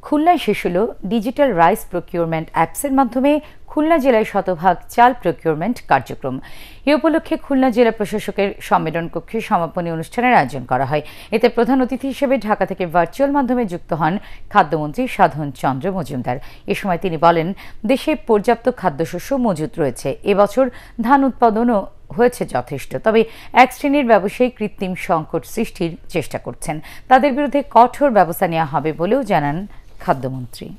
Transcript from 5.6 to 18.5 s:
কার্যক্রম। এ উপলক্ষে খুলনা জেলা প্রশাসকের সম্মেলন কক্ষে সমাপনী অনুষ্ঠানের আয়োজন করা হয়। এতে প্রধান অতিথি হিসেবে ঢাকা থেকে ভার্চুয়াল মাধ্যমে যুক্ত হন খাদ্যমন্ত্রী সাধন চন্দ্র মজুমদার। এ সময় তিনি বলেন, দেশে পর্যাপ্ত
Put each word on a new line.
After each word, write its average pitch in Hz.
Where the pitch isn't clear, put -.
কার্যক্রম। 131
এ -
উপলক্ষে 320
খুলনা 262
জেলা 233
প্রশাসকের 202
সম্মেলন 165
কক্ষে 180
সমাপনী 170
অনুষ্ঠানের 233
আয়োজন 131
করা 131
হয়। 151
এতে 233
প্রধান 240
অতিথি 262
হিসেবে 269
ঢাকা 202
থেকে 185
ভার্চুয়াল 180
মাধ্যমে 247
যুক্ত -
হন 165
খাদ্যমন্ত্রী 156
সাধন 151
চন্দ্র 135
মজুমদার। 123
এ -
সময় 175
তিনি 170
বলেন, 170
দেশে -
পর্যাপ্ত 226